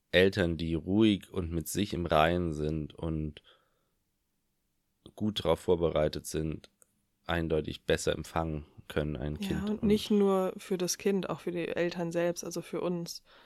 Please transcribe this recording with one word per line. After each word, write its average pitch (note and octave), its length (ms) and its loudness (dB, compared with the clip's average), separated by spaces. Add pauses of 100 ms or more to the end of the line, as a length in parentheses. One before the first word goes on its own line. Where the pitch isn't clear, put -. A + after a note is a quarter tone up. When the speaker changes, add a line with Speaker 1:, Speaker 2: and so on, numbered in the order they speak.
(120)
Speaker 1:
Eltern, F2+ 440 4
die E2 200 -2
ruhig G2 560 2
und E2+ 200 -4
mit E2 160 -4
sich - 260 -2
im F2 120 -2
Reinen E2 480 4
sind D2+ 400 -4
und D#2 480 -6 (1700)
gut G#2+ 280 -2
darauf E2 160 4
vorbereitet D#2 680 2
sind, D#2 440 -4 (560)
eindeutig D#2+ 600 -2
besser D#2+ 280 2
empfangen D#2 520 -4 (220)
können, D2+ 300 -2
ein D2 240 -4
Speaker 2:
Ja, G3 60 -4
Speaker 1:
Kind. G3 220 -4
Speaker 2:
und G#3+ 120 -4
Speaker 1:
Und - 20 0
Speaker 2:
nicht G#3 280 2
nur F#3+ 460 4
für F#3+ 200 -4
das F3 200 -2
Kind, G3 320 0
auch - 120 -6
für F3 100 -6
die E3+ 160 -4
Eltern F3 440 -2
selbst, E3+ 340 -2
also E3+ 160 -6
für - 180 -8
uns. E3+ 420 -4 (240)